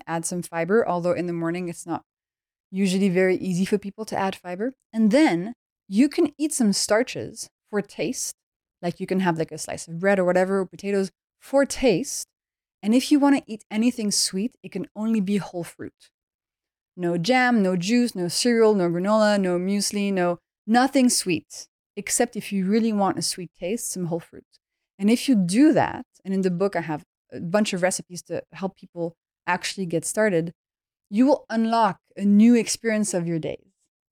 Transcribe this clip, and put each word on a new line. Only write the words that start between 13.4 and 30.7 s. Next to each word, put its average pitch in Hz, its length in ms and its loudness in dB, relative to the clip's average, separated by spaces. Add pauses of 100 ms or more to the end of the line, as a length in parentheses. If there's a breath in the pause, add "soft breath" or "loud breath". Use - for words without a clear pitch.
eat 214 240 -12
anything 220 400 0
sweet, 190 540 -2
it - 80 -16
can 185 240 -8
only 220 240 0
be 202 180 0
whole 175 280 -6
fruit. - 460 -18 (840)
No 175 220 -2
jam, 240 440 2
no 185 140 2
juice, 226 400 0
no 180 140 -4
cereal, 226 440 2
no 175 160 2
granola, 208 500 2
no 180 200 0
muesli, 202 540 -2
no, 175 260 0 (280)
nothing 247 420 4
sweet, - 580 -4 (280)
except 240 420 -4
if - 160 -10
you 190 120 -2
really 220 280 0
want 196 240 0
a - 40 -6
sweet 170 360 -8
taste, 196 340 -6
some 185 140 -6
whole 165 160 -4
fruit. - 240 -20 (520)
And 202 120 2
if 240 180 2
you 262 80 4
do 208 380 4
that, - 320 0 (180)
and 190 100 -6
in 190 80 0
the 185 100 2
book 196 240 -2
I 170 60 -2
have 151 220 -8 (280)
a 123 100 -12
bunch 208 320 -2
of 180 80 -4
recipes 180 420 -4
to - 200 -8 (100)
help 185 240 -8
people 170 380 -10 (300)
actually 180 400 -4
get 165 200 -4
started, 175 480 0 (560)